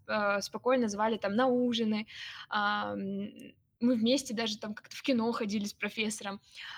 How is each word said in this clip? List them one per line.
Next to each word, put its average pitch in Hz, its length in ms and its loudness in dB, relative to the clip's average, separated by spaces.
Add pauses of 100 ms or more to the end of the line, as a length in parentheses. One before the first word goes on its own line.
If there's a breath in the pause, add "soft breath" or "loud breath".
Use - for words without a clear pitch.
э, 202 320 2
спокойно 240 480 2
звали 214 300 0
там 202 180 -2
на 262 100 4
ужины, 233 600 2 (420 loud breath)
а, 208 460 0
м, 202 600 -8 (260)
мы 247 160 6
вместе 240 380 2
даже 214 240 -2
там 208 160 -8
как-то - 220 -16
в - 60 -12
кино 233 300 2
ходили 214 320 -2
с 202 100 -6
профессором. 208 680 -4 (380 loud breath)